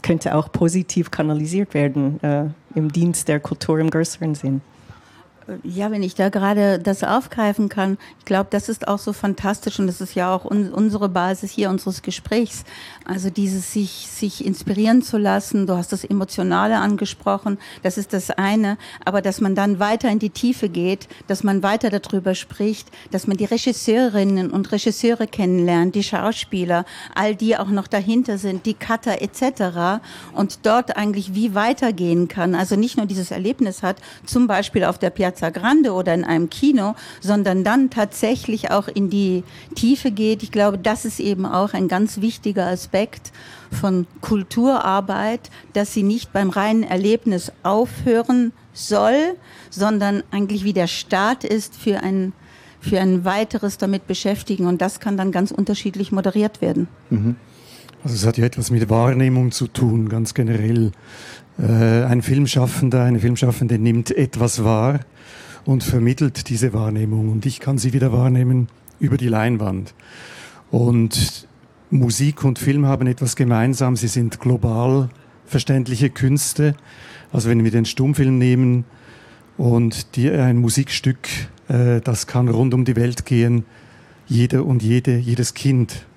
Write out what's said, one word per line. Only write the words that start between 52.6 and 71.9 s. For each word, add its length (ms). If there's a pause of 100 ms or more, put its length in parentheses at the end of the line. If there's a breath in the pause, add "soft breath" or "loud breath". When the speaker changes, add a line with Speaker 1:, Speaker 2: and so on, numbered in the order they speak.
Speaker 2:
für 200
ein 240
weiteres 540
damit 300
beschäftigen. 580
Und 160
das 180
kann 180
dann 140
ganz 200
unterschiedlich 600
moderiert 500
werden. 260 (240)
Speaker 3:
Mhm. 240 (680 loud breath)
Speaker 4:
Also 120
es 100
hat 140
ja 60
etwas 260
mit 180
Wahrnehmung 600
zu 160
tun, 420
ganz 240
generell. 600 (680 loud breath)
Äh, 460
ein 180
Filmschaffender, 800
eine 160
Filmschaffende 580
nimmt 340
etwas 520
wahr 380 (640 loud breath)
und 180
vermittelt 640
diese 260
Wahrnehmung. 560
Und 160
ich 140
kann 180
sie 140
wieder 220
wahrnehmen 560 (300)
über 180
die 100
Leinwand. 680 (760 loud breath)
Und 760 (420)
Musik 560